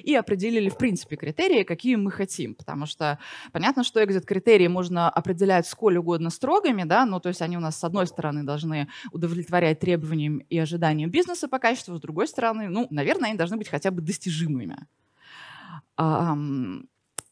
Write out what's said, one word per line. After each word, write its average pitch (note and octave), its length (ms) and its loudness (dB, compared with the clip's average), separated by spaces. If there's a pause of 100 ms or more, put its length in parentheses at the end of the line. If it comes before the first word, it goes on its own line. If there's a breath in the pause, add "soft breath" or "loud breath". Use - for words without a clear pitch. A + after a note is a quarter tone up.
и D4 120 2
определили, G#3+ 540 2
в F#3+ 80 -4
принципе, F#3+ 400 -2
критерии, B3+ 480 2
какие A#3 320 0
мы G3+ 140 0
хотим. E3+ 440 -6
Потому - 320 -8
что D3 320 -2 (340 loud breath)
понятно, A#3 320 0
что A3 200 2
экзит-критерии F#3+ 640 4
можно F3 420 0
определять F3+ 560 2
сколь G3 320 2
угодно E3 320 0
строгими, C4+ 540 2
да, G3+ 220 4
ну, F#3+ 140 -2
то - 80 -4
есть F3+ 140 -4
они E3+ 140 -2
у F3 40 -4
нас, D#3+ 180 -4
с - 60 -4
одной F3+ 220 0
стороны, D3+ 380 -4
должны D3 440 -2 (240 loud breath)
удовлетворять E3+ 680 0
требованиям D#3 580 0 (120)
и E3 80 0
ожиданиям D#3+ 520 0
бизнеса F4 380 -2
по C4 100 -2
качеству, A#3 380 -2
с D#3 40 -12
другой D#3 280 -4
стороны, A3 400 -2
ну, G#3 220 -2
наверное, G#3+ 400 0
они G#3+ 80 -4
должны E3+ 180 -2
быть G#3 120 -10
хотя F#3 220 -2
бы F3 120 -4
достижимыми. D#3 840 -4 (1080 loud breath)
А, D#3+ 360 2
ам, C#3 540 -4 (460)